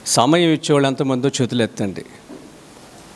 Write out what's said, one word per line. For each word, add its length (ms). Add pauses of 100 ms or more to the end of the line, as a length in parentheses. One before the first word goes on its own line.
సమయం 420
ఇచ్చేవాళ్ళు 380
ఎంతమందో 420
చేతులు 340
ఎత్తండి. 420 (1120)